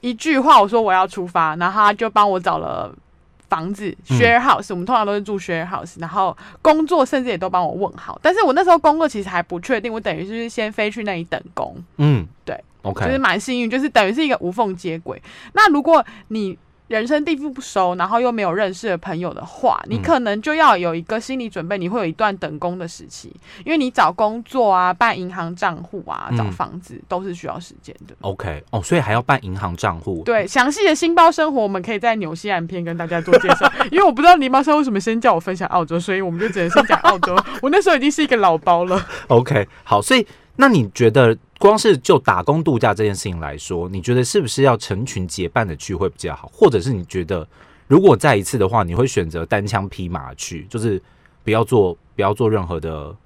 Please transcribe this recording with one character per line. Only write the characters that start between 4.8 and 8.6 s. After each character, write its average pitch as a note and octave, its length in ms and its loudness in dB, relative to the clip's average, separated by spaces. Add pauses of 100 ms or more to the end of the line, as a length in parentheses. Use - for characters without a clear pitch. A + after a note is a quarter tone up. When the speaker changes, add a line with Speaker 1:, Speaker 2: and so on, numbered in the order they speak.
Speaker 1:
通 B3 100 0
常 A3 100 2
都 G3+ 80 -2
是 G#3 80 -2
住 G3+ 160 -6
share E3+ 300 -6
house， F3+ 300 -10
然 E3 120 -10
后 F#3 260 -2 (260)
工 D#4 260 4
作 E4 180 2
甚 C#4 180 -2
至 B3 60 -6
也 G3 80 -2
都 F#3 120 -4
帮 F3+ 140 0
我 D#3 100 -4
问 F#3 240 -4
好。 - 260 -16
但 E4+ 100 4
是 G#4+ 100 2
我 C#4+ 100 2
那 F4 100 2